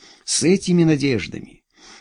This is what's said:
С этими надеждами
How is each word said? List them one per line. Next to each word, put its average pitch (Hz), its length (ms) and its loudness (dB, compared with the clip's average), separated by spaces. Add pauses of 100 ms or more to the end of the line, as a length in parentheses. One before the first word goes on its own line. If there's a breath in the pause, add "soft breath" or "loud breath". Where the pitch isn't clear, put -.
(260 soft breath)
С - 180 -4
этими 175 400 2
надеждами 139 800 -2 (380 loud breath)